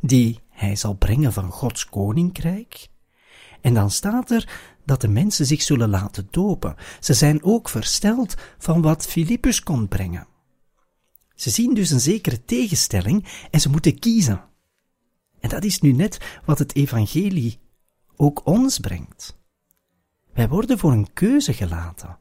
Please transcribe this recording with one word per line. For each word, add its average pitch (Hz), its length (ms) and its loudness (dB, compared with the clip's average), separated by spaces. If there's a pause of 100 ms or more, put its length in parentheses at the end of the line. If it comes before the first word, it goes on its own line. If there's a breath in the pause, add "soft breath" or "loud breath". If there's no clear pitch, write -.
die 123 380 2 (200)
hij 101 160 -2
zal 104 180 -4
brengen 120 400 2
van 92 180 -4
Gods - 340 -6
koninkrijk. 170 1000 -4 (720 soft breath)
En 120 120 2
dan 101 180 2
staat 233 400 -2
er 226 180 0 (360 loud breath)
dat 135 160 0
de 113 60 0
mensen 143 380 2
zich 147 160 0
zullen 117 280 2
laten 98 420 -4
dopen. 185 440 -2 (240 loud breath)
Ze - 140 0
zijn 151 300 4
ook 220 260 0
versteld 208 680 -2 (220 loud breath)
van 170 240 0
wat 156 240 2
Filippus 214 580 0
kon 117 240 -2
brengen. 90 400 -4 (1080)
Ze - 140 -6
zien 240 240 2
dus 202 160 0
een 139 100 4
zekere 151 440 -2
tegenstelling 156 800 0 (260 loud breath)
en 156 80 4
ze 139 100 2
moeten 151 300 2
kiezen. 196 440 2 (960)
En - 100 -6
dat - 140 -6
is 202 160 -2
nu 143 120 6
net - 540 -2
wat 151 140 2
het - 160 -2
evangelie 139 840 0 (560)
ook 147 300 2
ons 254 340 2
brengt. - 580 -10 (960)
Wij 120 160 0
worden 220 280 0
voor 175 140 2
een 107 220 0
keuze 254 400 2
gelaten. 85 680 -6